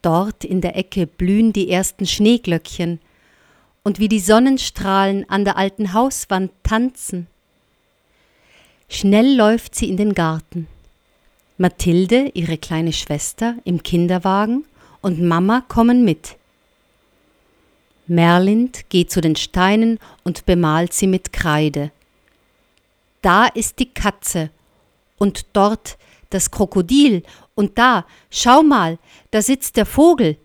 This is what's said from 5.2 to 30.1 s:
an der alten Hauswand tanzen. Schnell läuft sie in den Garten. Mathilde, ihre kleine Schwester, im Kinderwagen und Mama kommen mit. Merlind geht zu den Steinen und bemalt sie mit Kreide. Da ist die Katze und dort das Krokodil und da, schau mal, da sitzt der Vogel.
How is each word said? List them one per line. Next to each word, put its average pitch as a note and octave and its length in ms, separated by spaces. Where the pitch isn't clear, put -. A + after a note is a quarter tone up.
an G3 160
der G3 120
alten G3 380
Hauswand G3+ 580
tanzen. A3 640
Schnell A3 460
läuft A3+ 400
sie - 140
in F#3 80
den G#3 180
Garten. D#3+ 540
Mathilde, F#3 760
ihre E3 220
kleine D#3+ 360
Schwester, A3+ 720
im F3+ 180
Kinderwagen F#3+ 840
und E3+ 200
Mama F3+ 460
kommen A#3+ 380
mit. - 320
Merlind F3+ 840
geht F3 200
zu F#3 100
den D#3+ 140
Steinen G#3+ 640
und - 240
bemalt E3+ 460
sie - 160
mit F#3 240
Kreide. D3+ 580
Da G3 220
ist - 320
die B3+ 100
Katze - 640
und - 380
dort G#3 420
das - 220
Krokodil G3+ 720
und G3+ 240
da, A#3 260
schau C4 340
mal, G3+ 360
da G#3+ 100
sitzt - 380
der G#3 80
Vogel. C4 580